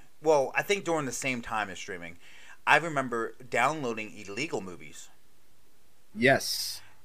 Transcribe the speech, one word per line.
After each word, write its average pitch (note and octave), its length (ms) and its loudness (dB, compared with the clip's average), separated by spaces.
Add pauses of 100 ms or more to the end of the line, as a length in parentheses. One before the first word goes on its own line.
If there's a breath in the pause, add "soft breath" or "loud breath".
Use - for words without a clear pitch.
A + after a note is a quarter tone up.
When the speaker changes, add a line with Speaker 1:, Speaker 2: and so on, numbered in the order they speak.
(240)
Speaker 1:
well, D3+ 320 6
I D3 80 2
think G3 220 0
during D#3+ 200 2
the B2+ 60 -2
same B2 320 -2
time G#2+ 260 0
as F2+ 80 -8
streaming, E2+ 400 -8 (480 soft breath)
I C3+ 120 10
remember C3 580 0 (120)
downloading A#2+ 680 2
illegal G#2+ 440 -4
movies. E2 480 -10 (1080)
Speaker 2:
Yes. - 640 4 (240 soft breath)